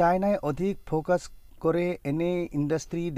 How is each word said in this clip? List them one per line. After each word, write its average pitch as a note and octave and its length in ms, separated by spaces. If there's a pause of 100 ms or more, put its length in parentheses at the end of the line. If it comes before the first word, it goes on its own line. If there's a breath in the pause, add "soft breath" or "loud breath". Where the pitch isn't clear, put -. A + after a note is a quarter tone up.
চাইনাই F#3+ 340 (160)
অধিক F#3 240 (140)
ফ'কাছ D#3+ 340 (400)
কৰে E3+ 240 (240)
এনে E3+ 220 (260)
ইণ্ডাষ্ট্ৰী D#3 440 (160)